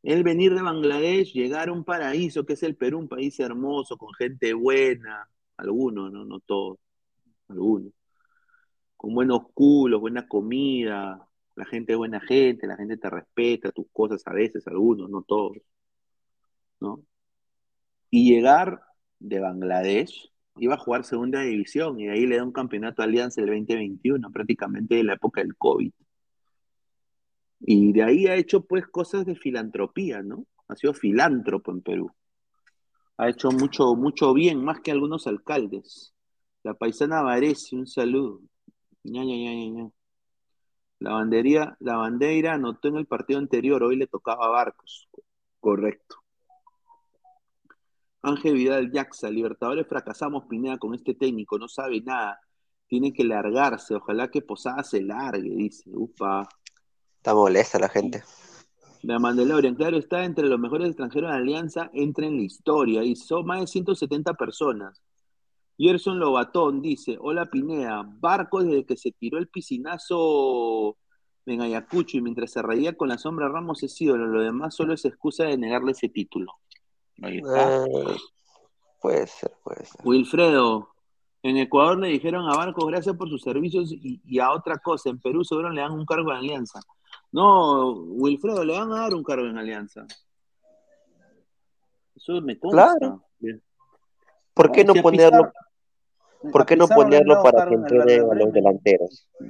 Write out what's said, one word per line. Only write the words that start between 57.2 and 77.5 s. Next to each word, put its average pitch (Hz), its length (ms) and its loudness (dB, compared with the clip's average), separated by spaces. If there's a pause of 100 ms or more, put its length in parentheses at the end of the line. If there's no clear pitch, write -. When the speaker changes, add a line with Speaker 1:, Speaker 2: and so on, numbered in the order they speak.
Speaker 2:
molesta 104 440 4
la 95 100 2
gente. 107 340 -2 (800)
Speaker 1:
La 117 160 -4
Mandalorian, 123 560 2
claro, 160 220 -2
está 180 280 -2
entre 156 240 -2
los 120 120 2
mejores 151 280 -4
extranjeros 147 420 -6
de 143 80 -4
Alianza, 160 560 -6
entra 147 320 -4
en 151 100 -4
la 117 60 -2
historia, 117 600 0
y 120 140 -2
son 165 300 -6
más 185 140 -4
de 175 60 -4
ciento 185 280 -4
setenta 151 400 -4
personas. 113 640 -6 (800)
Gerson 180 400 2
Lobatón 139 640 0
dice, 135 380 -6
"Hola 165 260 -4
Pineda, 135 600 -6
Barcos 180 600 -2
desde 139 180 0
que 127 140 -6
se - 140 -6
tiró 123 260 -8
el 175 100 -6
piscinazo 135 1500 -2 (480)
en 120 160 -6
Ayacucho 117 560 -4
y - 20 -2
mientras 117 320 -8
se 120 80 -6
reía 127 380 -2
con 151 100 -4
la 120 80 -4
sombra 151 320 -6
Ramos 160 340 -8
es 135 160 -12
ídolo, 123 280 0
lo 110 160 0
demás 127 320 -6
solo 160 180 -4
es 151 140 -6
excusa 160 380 -4
de 143 120 -2
negarle 123 360 -2
ese 120 180 -4
título". 92 420 -8 (680)
Ahí 95 160 -10
está. 135 460 0